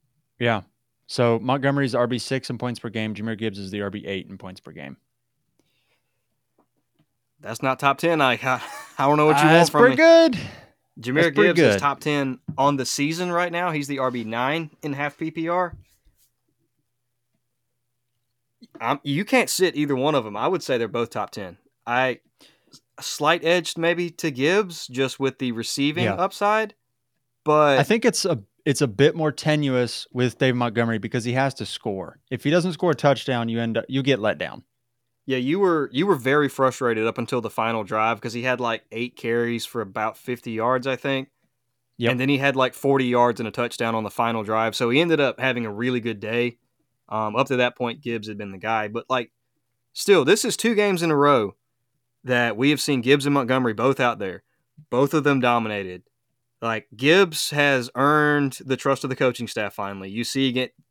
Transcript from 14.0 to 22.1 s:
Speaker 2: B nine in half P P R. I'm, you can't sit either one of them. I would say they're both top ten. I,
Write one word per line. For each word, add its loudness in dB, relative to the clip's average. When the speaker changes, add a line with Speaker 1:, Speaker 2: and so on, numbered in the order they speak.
Speaker 2:
B -6
nine -2
in -6
half -6
P -6
P -6
R. -2
I'm, -2
you -2
can't 2
sit 0
either -2
one 0
of 0
them. -10
I -2
would -2
say -2
they're -2
both -4
top -6
ten. -12
I, 0